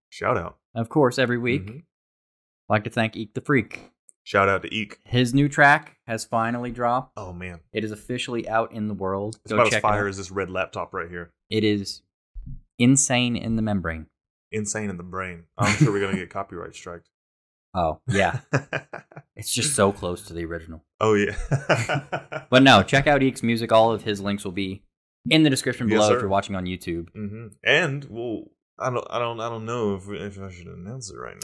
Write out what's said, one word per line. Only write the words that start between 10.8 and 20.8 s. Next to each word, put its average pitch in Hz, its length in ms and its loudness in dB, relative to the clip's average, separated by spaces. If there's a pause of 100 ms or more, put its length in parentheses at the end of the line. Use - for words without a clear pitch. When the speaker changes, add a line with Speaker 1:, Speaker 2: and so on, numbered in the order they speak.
Speaker 1:
right 87 140 -6
here. 87 240 -12 (180)
Speaker 2:
It 110 120 0
is 104 400 0 (760)
insane 123 580 4
in 113 200 -2
the 113 60 0
membrane. 85 440 -2 (460)
Speaker 1:
Insane 107 380 -4
in 92 60 -10
the 87 60 -12
brain. 90 420 -10 (140)
I'm 104 180 0
sure 131 160 4
we're 101 120 0
gonna 98 120 -2
get 90 140 -8
Speaker 2:
<laughs> - 0 -
Speaker 1:
copyright 87 440 -10
striked. 85 340 -16 (680)
Speaker 2:
Oh, 82 340 0
yeah. 98 320 0 (120)
Speaker 1:
<laughs> - 280 -4 (580)
Speaker 2:
It's - 140 -6
just 117 240 -2
so 101 160 4
close 90 360 -8
to - 40 -16
the 85 140 -8
original. 82 360 -12 (160)